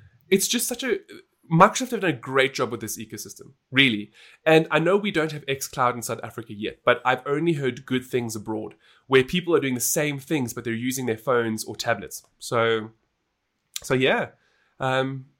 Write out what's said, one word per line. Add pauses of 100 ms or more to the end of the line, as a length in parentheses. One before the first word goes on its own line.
(300)
it's
just
such
a, (540)
Microsoft
have
done
a
great
job
with
this
ecosystem, (180)
really. (360)
And
I
know
we
don't
have
xCloud
in
South
Africa
yet,
but
I've
only
heard
good
things
abroad, (340)
where
people
are
doing
the
same
things,
but
they're
using
their
phones
or
tablets. (160)
So, (920)
so
yeah, (500)
um, (140)